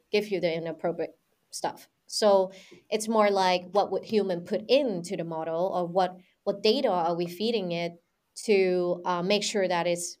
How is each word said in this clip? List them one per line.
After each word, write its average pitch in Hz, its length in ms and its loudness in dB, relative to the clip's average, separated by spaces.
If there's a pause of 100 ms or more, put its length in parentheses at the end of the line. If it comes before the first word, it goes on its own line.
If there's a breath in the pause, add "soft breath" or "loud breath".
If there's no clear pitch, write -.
(120)
give 208 160 0
you 185 140 -4
the 165 120 0
inappropriate 165 640 -6 (340)
stuff. - 360 -8 (340)
So 196 300 4 (380 loud breath)
it's 220 200 -2
more 214 200 4
like, 185 320 2 (140)
what 190 160 2
would 185 140 -2
human 190 360 0 (100)
put 214 180 -2
into 202 480 0
the 170 80 -4
model, 165 500 -4
or 180 100 -2
what, 180 260 0 (340 loud breath)
what 202 180 -2
data 233 260 4
are 175 260 0
we 175 120 -2
feeding 202 460 -2
it 170 180 -4 (540)
to, 180 580 2
uh, 175 180 -2
make 208 220 2
sure 190 240 0
that 175 180 0
it's 175 360 -4